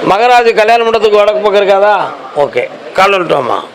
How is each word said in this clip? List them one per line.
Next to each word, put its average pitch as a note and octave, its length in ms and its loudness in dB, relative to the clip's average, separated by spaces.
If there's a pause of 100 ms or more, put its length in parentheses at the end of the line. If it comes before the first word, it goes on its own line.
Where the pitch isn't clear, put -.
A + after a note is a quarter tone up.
(120)
மகராஜ் A#3 400 2 (100)
கல்யாண A#3 220 2
மண்டபத்துக்கு G#3+ 380 2
வடக்கு G#3 220 0
பக்கம் G3+ 180 2
இருக்காதா? G3+ 340 2 (500)
ஓகே, B2 180 -4 (340)
கால் G3 200 2
வந்துட்டோமா? C#3 420 -4 (160)